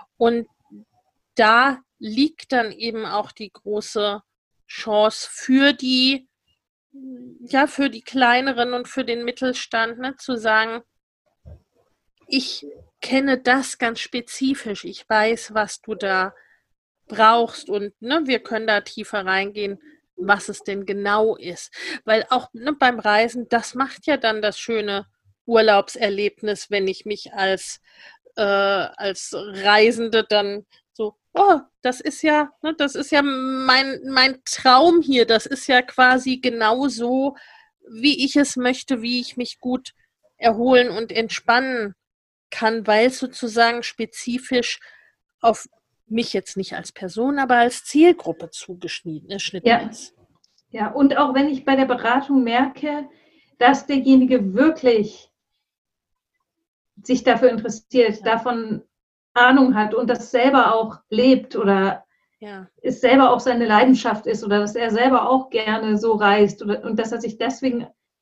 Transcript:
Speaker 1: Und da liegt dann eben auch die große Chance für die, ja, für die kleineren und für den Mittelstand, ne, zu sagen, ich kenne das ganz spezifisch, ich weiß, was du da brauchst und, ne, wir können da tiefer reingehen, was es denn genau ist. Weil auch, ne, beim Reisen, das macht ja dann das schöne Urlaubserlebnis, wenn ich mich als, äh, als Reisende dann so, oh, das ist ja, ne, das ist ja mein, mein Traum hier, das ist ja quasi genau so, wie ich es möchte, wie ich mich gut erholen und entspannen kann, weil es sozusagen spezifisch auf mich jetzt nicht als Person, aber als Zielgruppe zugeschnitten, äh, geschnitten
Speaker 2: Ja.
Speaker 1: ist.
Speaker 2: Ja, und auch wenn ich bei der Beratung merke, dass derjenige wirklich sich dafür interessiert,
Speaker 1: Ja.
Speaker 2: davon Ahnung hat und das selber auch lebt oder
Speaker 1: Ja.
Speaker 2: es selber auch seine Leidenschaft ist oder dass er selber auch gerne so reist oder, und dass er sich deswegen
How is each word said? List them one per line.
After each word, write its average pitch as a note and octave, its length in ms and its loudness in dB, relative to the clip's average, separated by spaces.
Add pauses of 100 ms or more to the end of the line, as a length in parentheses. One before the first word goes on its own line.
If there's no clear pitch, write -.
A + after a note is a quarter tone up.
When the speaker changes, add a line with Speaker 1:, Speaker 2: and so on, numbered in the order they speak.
(160)
Speaker 1:
Und A#3 300 0 (880)
da A#3+ 460 4 (180)
liegt B3+ 540 -4
dann A3 200 -2
eben A3+ 320 -8
auch G#3 280 -6
die G#3+ 200 -16
große G#3 680 -6 (460)
Chance G#3+ 600 -2
für C#4 420 2
die, C4 560 0 (1120)
ja, C4+ 260 2
für C#4 240 -2
die A3+ 120 -18
kleineren B3 680 0
und B3 160 -6
für C4 160 -6
den A#3 200 -6
Mittelstand, A#3+ 720 -4
ne, C4 180 -10
zu B3+ 200 -6
sagen, A3 460 -2 (1400)
ich - 400 -6 (340)
kenne C4 380 0
das B3+ 400 -2
ganz A#3 220 -6
spezifisch, B3 840 -6
ich - 240 -16
weiß, A3 460 -2
was G#3+ 260 -4
du G#3+ 140 -10
da F#3+ 400 -4 (720)
brauchst A3+ 640 2
und, G3+ 320 -6
ne, D4 220 -2
wir B3+ 160 -2
können A3 260 -8
da G#3 160 2
tiefer G3+ 420 -10
reingehen, G3 560 -4 (360)
was G3 320 -2
es G3+ 140 -12
denn G3 220 -8
genau G3+ 520 -2
ist. - 360 -16 (320)
Weil A3 240 0
auch, B3+ 240 -2
ne, B3 200 -6
beim B3 260 2
Reisen, A3+ 500 0
das - 260 -2
macht B3+ 320 -6
ja D4 100 0
dann A3 260 -2
das G#3 160 -4
schöne G#3 480 -6 (400)
Urlaubserlebnis, G#3 1200 0
wenn G3 180 -2
ich - 180 -8
mich G#3 260 -10
als, F#3+ 480 -4 (560)
äh, A3 60 -2
als G3 920 -2
Reisende G#3+ 920 2
dann G#3 380 -2 (260)
so, G#3+ 240 -8 (160)
oh, F#4 280 4 (200)
das B3+ 200 -4
ist - 220 -8
ja, G3+ 280 0 (120)
ne, D#4 140 -6
das C#4+ 180 -4
ist C#4+ 160 -6
ja C#4+ 120 2
mein, C4 840 -2
mein C4 380 0
Traum D#4+ 560 6
hier, B3+ 240 2
das A3+ 220 2
ist - 200 -8
ja B3+ 140 4
quasi B3+ 580 2
genau A#3+ 500 0
so, B3+ 480 -2 (520)
wie B3 360 -2
ich C4+ 120 -2
es C#4 200 0
möchte, B3 440 -4
wie A#3+ 200 -4
ich - 180 -12
mich A#3+ 220 -10
gut B3+ 320 -6 (440)
erholen A#3+ 540 2
und A3 220 -8
entspannen A#3 800 -2 (560)
kann, A3 360 -4
weil G#3+ 220 4
es B3+ 100 -4
sozusagen A#3 640 -2
spezifisch - 1000 -6 (600)
auf A3+ 260 0 (400)
mich A#3 260 -4
jetzt - 240 -6
nicht F#3+ 180 -8
als - 180 -12
Person, A#3 460 -4
aber B3 180 2
als A#3+ 280 2
Zielgruppe D4 640 4
zugeschnitten, - 800 -12
äh, G3 40 -6
geschnitten G3 340 -4
Speaker 2:
Ja. A#3 100 4 (100)
Speaker 1:
ist. - 260 -18 (560)
Speaker 2:
Ja, G#3+ 200 -6
und C#4 260 2
auch C4+ 180 2
wenn C#4 140 2
ich C4+ 160 -6
bei C4+ 120 2
der C4+ 80 2
Beratung B3+ 600 0
merke, C4+ 640 -2 (500)
dass C4 280 4
derjenige C4 680 4
wirklich A#3+ 760 0 (1700)
sich B3+ 220 -2
dafür B3 260 4
interessiert, A3+ 680 -2
Speaker 1:
Ja. - 60 -18
Speaker 2:
davon A3+ 580 -4 (520)
Ahnung B3+ 400 6
hat G#3 200 0
und A#3+ 140 -2
das A#3+ 220 -4
selber B3 440 4
auch A3 220 -4 (140)
lebt B3+ 440 2
oder G3 500 0 (360)
Speaker 1:
Ja. G3 280 -18 (140)
Speaker 2:
es - 180 -6
selber C4 300 6
auch A#3+ 100 2
seine A#3 260 0
Leidenschaft A3 600 2
ist A3 160 -4
oder G#3 180 0
dass G#3 140 -4
er A#3 160 -2
selber B3 380 2
auch C4 220 0
gerne A3 480 -2
so A3+ 140 0
reist G#3 500 2
oder, G3+ 220 -4
und A3+ 140 -4
dass A3 140 -4
er A3+ 80 -6
sich A3+ 180 -8
deswegen A#3+ 480 -4 (360)